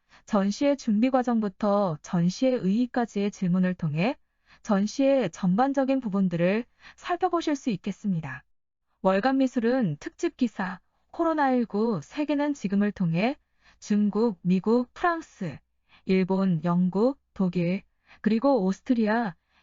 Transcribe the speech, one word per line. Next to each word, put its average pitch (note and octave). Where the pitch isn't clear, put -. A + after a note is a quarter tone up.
전시의 G#3+
준비 A#3
과정부터 G#3
전시의 F#3
의의까지의 G#3+
질문을 F#3
통해 E3+
전시의 A3+
전반적인 C4
부분들을 F#3+
살펴보실 E4+
수 -
있겠습니다. E3+
월간 G3+
미술은 A#3+
특집 -
기사, F#3+
코로나 D#4
일구 A3+
세계는 D4
지금을 G3+
통해 F#3
중국, G#3
미국, G#3
프랑스, D#4+
일본, F#3+
영국, F3+
독일, F3+
그리고 A3+
오스트리아, G#3+